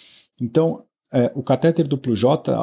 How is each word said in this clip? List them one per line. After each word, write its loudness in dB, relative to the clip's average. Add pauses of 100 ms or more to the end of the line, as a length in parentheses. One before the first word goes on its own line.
(400)
Então, -2 (300)
é, 2
o -6
catéter 2
duplo -2
J, 0